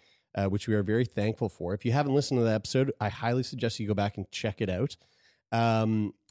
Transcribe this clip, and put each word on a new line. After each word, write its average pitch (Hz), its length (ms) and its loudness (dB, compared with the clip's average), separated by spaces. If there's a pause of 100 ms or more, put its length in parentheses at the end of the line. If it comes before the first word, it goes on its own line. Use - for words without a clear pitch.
(360)
uh, 98 100 0
which 98 220 -2
we 107 80 2
are 101 80 2
very 113 220 0
thankful 110 440 -2
for. 87 240 -6
If 104 120 -8
you 117 60 0
haven't 139 220 0
listened 135 260 2
to 117 40 4
that 110 100 4
episode, 131 480 0
I 104 80 0
highly 120 320 -2
suggest 117 380 -4
you 107 80 -4
go 104 80 2
back 101 220 -2
and 95 120 -8
check - 320 -4
it 101 80 0
out. 98 260 -2 (560)
Um, 110 640 2 (180)